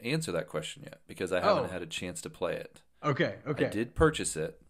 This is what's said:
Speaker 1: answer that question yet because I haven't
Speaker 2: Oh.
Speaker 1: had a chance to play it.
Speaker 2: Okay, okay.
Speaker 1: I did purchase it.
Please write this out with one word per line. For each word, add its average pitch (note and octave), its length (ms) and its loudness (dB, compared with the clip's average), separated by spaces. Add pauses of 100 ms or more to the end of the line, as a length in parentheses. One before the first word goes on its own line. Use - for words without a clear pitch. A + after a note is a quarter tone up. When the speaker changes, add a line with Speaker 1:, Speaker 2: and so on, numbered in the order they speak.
Speaker 1:
answer C#3+ 300 0
that D#2+ 140 0
question - 360 -6
yet - 240 -16
because - 240 -2
I F2+ 100 4
haven't F3 240 6
Speaker 2:
Oh. - 80 -6
Speaker 1:
had F2 80 -6
a E2+ 60 -6
chance F2 340 -6
to - 80 -8
play E2 260 -2
it. - 260 -12 (220)
Speaker 2:
Okay, C3+ 320 0 (120)
okay. D3 180 0
Speaker 1:
I A2+ 40 -2
did G#2 260 -2
purchase D#3 400 4
it. - 340 -4